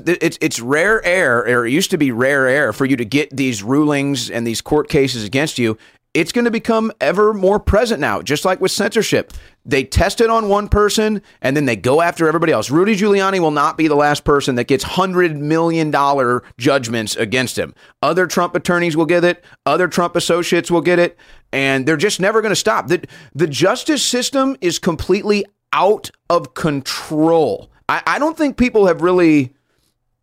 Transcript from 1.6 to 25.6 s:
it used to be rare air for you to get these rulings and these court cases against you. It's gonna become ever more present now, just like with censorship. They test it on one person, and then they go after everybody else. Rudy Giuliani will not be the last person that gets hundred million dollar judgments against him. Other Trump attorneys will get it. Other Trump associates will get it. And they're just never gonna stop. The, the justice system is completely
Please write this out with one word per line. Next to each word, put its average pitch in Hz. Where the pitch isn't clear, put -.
it 120
used 170
to 180
be 143
rare 131
air 127
for 135
you 131
to 120
get 135
these 123
rulings 139
and 117
these 113
court 151
cases 127
against 135
you. 110
It's 165
gonna 240
become 220
ever 196
more 196
present 220
now, 104
just 131
like 185
with 185
censorship. -
They 135
test -
it 226
on 226
one 202
person, 208
and 131
then 147
they 117
go 127
after 170
everybody 165
else. 110
Rudy 190
Giuliani 196
will 160
not 151
be 160
the 147
last 147
person 143
that 120
gets 131
hundred 180
million 160
dollar 139
judgments 120
against 117
him. 82
Other 165
Trump 175
attorneys 175
will 165
get 165
it. 175
Other 165
Trump 175
associates 170
will 170
get 170
it. 175
And 135
they're 160
just 196
never 214
gonna 208
stop. 214
The, 180
the 156
justice 196
system 269
is 170
completely 202